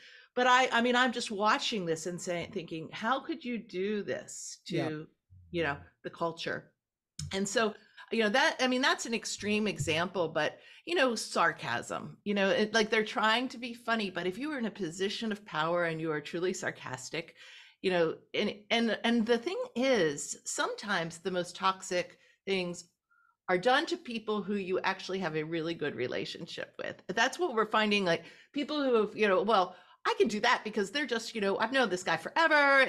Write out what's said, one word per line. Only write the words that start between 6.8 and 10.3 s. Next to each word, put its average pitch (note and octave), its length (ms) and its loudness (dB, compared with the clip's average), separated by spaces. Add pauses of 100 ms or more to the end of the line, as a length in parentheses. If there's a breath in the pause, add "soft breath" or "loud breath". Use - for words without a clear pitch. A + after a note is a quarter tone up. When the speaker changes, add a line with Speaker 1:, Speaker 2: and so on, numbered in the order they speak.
Speaker 1:
And G3 140 -2
so, A3 260 0 (380 loud breath)
you A3+ 120 0
know, G#3+ 60 4
that, C#4+ 300 4
I B3+ 80 2
mean, B3+ 140 2
that's E4 240 0
an A#3+ 80 -4
extreme G#3+ 540 -2
example, E3 600 -2
but, D#3 320 -2 (260 loud breath)